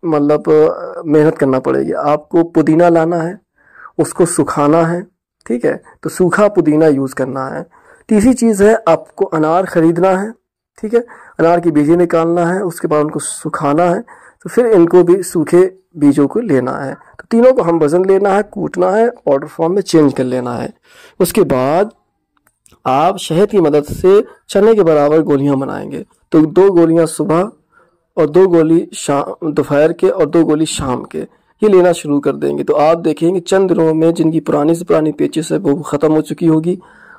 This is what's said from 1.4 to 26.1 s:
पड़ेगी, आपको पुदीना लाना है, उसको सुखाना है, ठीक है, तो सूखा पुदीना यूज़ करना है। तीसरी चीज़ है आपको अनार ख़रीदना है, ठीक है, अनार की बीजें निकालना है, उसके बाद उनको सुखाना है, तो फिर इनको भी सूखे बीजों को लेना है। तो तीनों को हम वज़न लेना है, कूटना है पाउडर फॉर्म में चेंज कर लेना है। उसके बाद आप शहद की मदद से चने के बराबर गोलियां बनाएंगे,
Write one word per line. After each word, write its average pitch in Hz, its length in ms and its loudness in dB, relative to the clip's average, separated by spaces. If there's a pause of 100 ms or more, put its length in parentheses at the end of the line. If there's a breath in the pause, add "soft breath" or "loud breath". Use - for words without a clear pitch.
पड़ेगी, 135 320 -2
आपको 151 520 -2
पुदीना 165 460 2
लाना 170 280 0
है, 175 220 -6 (580 loud breath)
उसको 165 280 0
सुखाना 151 580 0
है, 175 240 -4 (400)
ठीक 233 180 -4
है, - 180 -4 (200 soft breath)
तो 156 60 -8
सूखा 185 380 0
पुदीना 160 400 2
यूज़ 135 280 -2
करना 131 320 -6
है। 151 180 -12 (440 soft breath)
तीसरी 220 240 2
चीज़ 220 300 0
है 220 240 2
आपको - 380 -2
अनार 170 400 0
ख़रीदना 170 440 0
है, 196 220 -2 (500)
ठीक 220 120 -6
है, 233 60 2 (400 loud breath)
अनार 170 200 2
की 170 120 0
बीजें 147 260 2
निकालना 170 480 0
है, 185 180 -2
उसके 170 240 -8
बाद 151 180 0
उनको 151 140 -8
सुखाना 156 640 -4
है, 180 160 0 (440 soft breath)
तो 175 60 -12
फिर 247 160 0
इनको 180 380 4
भी 180 200 2
सूखे 175 540 0 (200)
बीजों 143 300 2
को 214 120 -4
लेना 131 320 -2
है। 143 220 -10
तो - 380 -20
तीनों 240 220 4
को 254 80 0
हम 170 180 0
वज़न 160 260 0
लेना 190 240 2
है, 202 140 0
कूटना 185 480 -4
है 226 180 2
पाउडर 143 380 -2
फॉर्म 165 260 -4
में 196 80 0
चेंज 151 320 2
कर 135 100 -4
लेना 123 300 -6
है। 123 200 -10 (460 soft breath)
उसके 190 220 0
बाद 143 500 0 (920)
आप 156 320 0
शहद 175 320 -2
की 208 100 0
मदद 147 240 2
से 196 420 2 (240 loud breath)
चने 214 260 2
के 208 80 2
बराबर 156 380 2
गोलियां 143 380 0
बनाएंगे, 101 460 -10 (260)